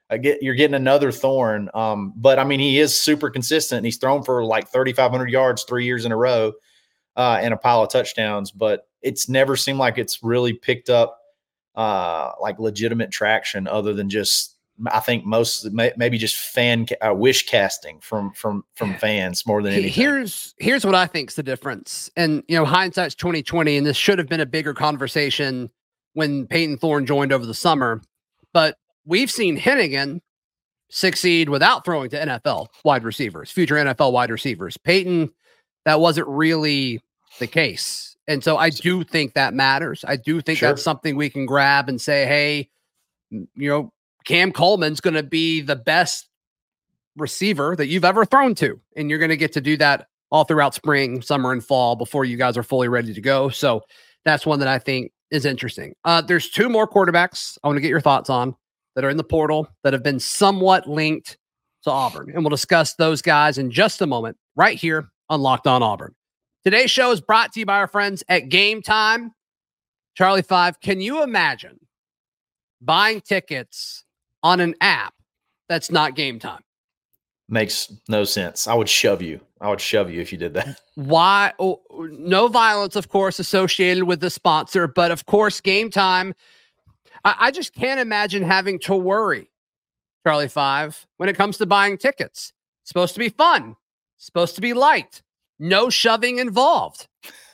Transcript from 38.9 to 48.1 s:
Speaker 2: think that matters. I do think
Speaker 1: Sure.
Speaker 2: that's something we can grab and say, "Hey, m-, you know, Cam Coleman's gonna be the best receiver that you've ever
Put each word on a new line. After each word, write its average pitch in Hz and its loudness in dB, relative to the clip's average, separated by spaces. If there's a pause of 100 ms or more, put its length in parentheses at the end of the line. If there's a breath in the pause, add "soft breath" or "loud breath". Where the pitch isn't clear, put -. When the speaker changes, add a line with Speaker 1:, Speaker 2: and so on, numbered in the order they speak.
Speaker 2:
think 151 -4
that 131 0
matters. 135 0
I 139 -2
do 151 -2
think 160 -2
Speaker 1:
Sure. 151 4
Speaker 2:
that's 143 -2
something 151 -2
we 147 -2
can 135 -6
grab 139 2
and 127 -6
say, 143 0
"Hey, 147 0 (640)
m-, 104 -12
you 143 -4
know, 143 -2 (320)
Cam 175 2
Coleman's 160 2
gonna 160 0
be 160 0
the 143 -4
best 156 0 (880)
receiver 170 -2
that 151 -2
you've 170 0
ever 190 4